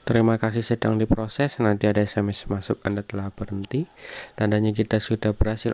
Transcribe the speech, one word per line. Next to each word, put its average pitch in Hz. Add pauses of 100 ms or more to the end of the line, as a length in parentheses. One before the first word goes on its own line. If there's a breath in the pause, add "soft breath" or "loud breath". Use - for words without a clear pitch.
Terima 113
kasih, 113
sedang 110
diproses. 113
Nanti 104
ada 104
S 104
M 101
S -
masuk, 98
Anda 101
telah 98
berhenti. 104 (480 loud breath)
Tandanya 107
kita 107
sudah 107
berhasil 110